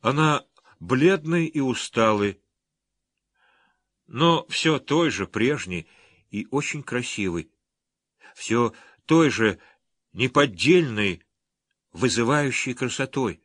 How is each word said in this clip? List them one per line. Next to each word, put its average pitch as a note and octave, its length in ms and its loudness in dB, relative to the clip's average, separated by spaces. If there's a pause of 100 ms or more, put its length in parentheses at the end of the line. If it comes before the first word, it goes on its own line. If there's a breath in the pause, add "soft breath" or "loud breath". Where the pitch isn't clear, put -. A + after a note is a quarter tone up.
она D3 440 0 (360 soft breath)
бледной D#3+ 640 0
и D3+ 140 -4
усталой, A2 800 0 (1700)
но E3 420 2
все D#3 300 0
той D#3 320 2
же G2 160 -4
прежней G#2+ 600 -4 (420 soft breath)
и G#2 200 -8
очень D3 320 -6
красивой, G2+ 680 -6 (840 loud breath)
все A#2 400 -2 (320 loud breath)
той D#3+ 240 4
же G#2+ 300 0 (520 soft breath)
неподдельной, A#2+ 1120 0 (680)
вызывающей B2 840 0
красотой. B2+ 720 -6